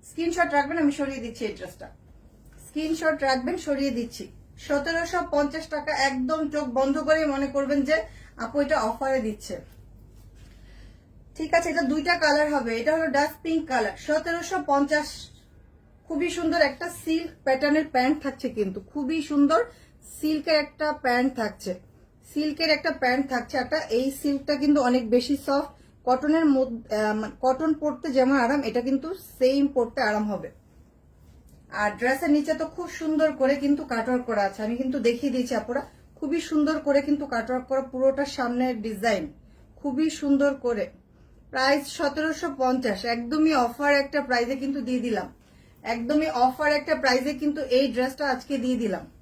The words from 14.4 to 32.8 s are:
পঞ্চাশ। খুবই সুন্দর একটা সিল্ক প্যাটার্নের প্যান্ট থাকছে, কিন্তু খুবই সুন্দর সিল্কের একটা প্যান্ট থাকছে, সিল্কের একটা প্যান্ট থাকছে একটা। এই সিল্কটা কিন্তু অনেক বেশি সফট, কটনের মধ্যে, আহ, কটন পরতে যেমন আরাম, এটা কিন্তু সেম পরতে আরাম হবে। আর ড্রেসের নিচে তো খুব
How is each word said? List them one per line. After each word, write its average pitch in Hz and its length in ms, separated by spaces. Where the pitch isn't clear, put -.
পঞ্চাশ। 285 360
খুবই 330 300
সুন্দর 339 220
একটা 339 180
সিল্ক 320 260
প্যাটার্নের 294 480
প্যান্ট 262 220
থাকছে, 269 220
কিন্তু 190 220
খুবই 294 280
সুন্দর 294 320
সিল্কের 311 480
একটা 302 220
প্যান্ট 247 260
থাকছে, 202 300
সিল্কের 302 460
একটা 311 140
প্যান্ট 262 220
থাকছে 247 300
একটা। 302 140
এই 262 100
সিল্কটা 277 340
কিন্তু 294 160
অনেক 247 140
বেশি 247 200
সফট, 285 240
কটনের 302 380
মধ্যে, 247 240
আহ, 214 260
কটন 262 280
পরতে 302 260
যেমন 262 180
আরাম, 277 240
এটা 240 180
কিন্তু 269 200
সেম 269 260
পরতে 233 240
আরাম 214 220
হবে। 165 180
আর 208 80
ড্রেসের 285 380
নিচে 302 240
তো 320 40
খুব 339 120